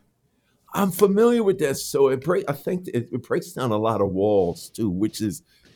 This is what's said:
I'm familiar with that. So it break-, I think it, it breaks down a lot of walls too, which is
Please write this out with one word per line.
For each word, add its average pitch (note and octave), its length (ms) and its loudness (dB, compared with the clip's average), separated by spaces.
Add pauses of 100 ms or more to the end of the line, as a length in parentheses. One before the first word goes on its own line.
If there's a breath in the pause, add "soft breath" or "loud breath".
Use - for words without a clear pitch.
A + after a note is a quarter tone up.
(720)
I'm F#3+ 180 0
familiar A3 520 4
with G3 160 0
that. C#3 180 0
So C#3 300 2
it C3 160 0
break-, D#3+ 260 -2
I C#3+ 40 -2
think F3+ 340 -6
it, A#2+ 240 -4
it B2 120 -6
breaks - 280 -4
down B2 200 -4
a G#2 60 0
lot A2 240 0
of G2+ 100 0
walls F#2+ 580 0
too, A2 200 -4
which F#2 320 -4
is G2+ 220 -4 (320)